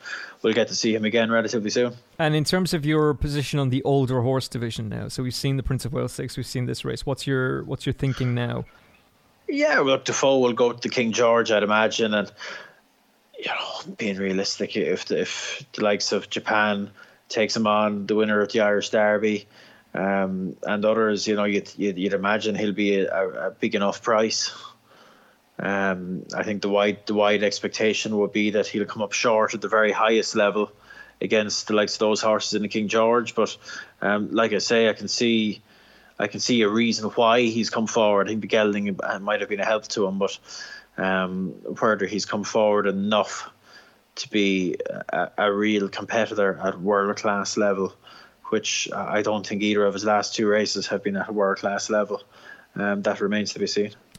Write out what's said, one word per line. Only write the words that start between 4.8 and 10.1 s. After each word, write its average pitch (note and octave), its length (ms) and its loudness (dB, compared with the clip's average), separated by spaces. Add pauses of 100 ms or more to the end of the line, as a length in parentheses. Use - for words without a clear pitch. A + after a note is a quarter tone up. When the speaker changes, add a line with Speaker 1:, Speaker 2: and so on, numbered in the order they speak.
Speaker 2:
now, A2 180 -6
so B2+ 160 -6
we've B2 100 -4
seen C3+ 240 -2
the C3 60 -2
Prince C3 220 -2
of A#2+ 60 -6
Wales B2+ 220 -4
Stakes, C3+ 240 -10
we've B2+ 80 -6
seen B2 220 -4
this B2 180 -6
race. B2+ 200 -6
What's C3+ 200 -4
your, C3 380 0
what's - 220 -8
your C3+ 80 0
thinking B2+ 420 -2
now? A#2+ 300 -4 (840)
Speaker 1:
Yeah, D4 280 2
well, D3+ 80 2
look, C3+ 200 2
Defoe C3+ 320 2